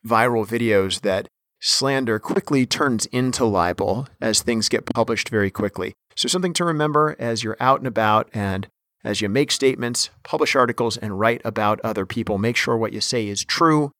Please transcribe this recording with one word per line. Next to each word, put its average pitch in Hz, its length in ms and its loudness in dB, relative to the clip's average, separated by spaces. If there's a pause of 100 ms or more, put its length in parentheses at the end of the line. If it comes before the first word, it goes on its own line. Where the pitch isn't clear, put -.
viral 113 400 2
videos 104 560 2
that 98 260 0 (320)
slander 131 580 0
quickly 139 460 0
turns 123 420 0
into 127 380 -2
libel 95 640 0 (140)
as 110 180 0
things 113 300 -2
get 113 160 0
published 113 420 -2
very 101 220 0
quickly. 98 420 -4 (240)
So - 120 -2
something 180 260 -2
to 175 100 -2
remember 151 540 2
as 113 260 -4
you're 107 160 -4
out 131 200 4
and 127 60 -6
about 107 460 2
and 98 360 -4 (360)
as 104 160 -2
you 107 80 -2
make 139 240 2
statements, 123 560 0 (140)
publish - 340 -2
articles, 117 400 2
and 104 240 -6
write 117 240 2
about 107 380 0
other 104 240 -2
people. 107 320 -4
Make 117 180 0
sure - 180 0
what 110 200 -2
you 107 80 -6
say 113 260 -2
is 101 160 -4
true 151 560 2